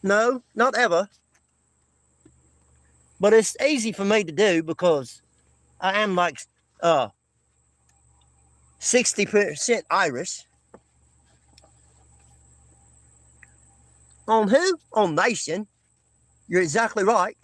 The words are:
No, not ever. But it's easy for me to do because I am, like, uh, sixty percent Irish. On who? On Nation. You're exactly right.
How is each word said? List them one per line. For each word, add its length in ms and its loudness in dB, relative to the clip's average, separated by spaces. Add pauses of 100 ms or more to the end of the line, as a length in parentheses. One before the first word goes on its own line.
No, 400 0 (120)
not 220 0
ever. 320 0 (2000)
But 120 4
it's 320 4
easy 280 -2
for 120 -8
me 200 2
to 80 -10
do 300 2
because 600 -2 (580)
I 200 0
am, 140 -2
like, 260 -2 (420)
uh, 260 2 (1700)
sixty 460 0
percent 680 -2
Irish. 540 -4 (3750)
On 200 2
who? 300 2 (140)
On 220 0
Nation. 520 -2 (840)
You're 140 0
exactly 420 -2
right. 400 2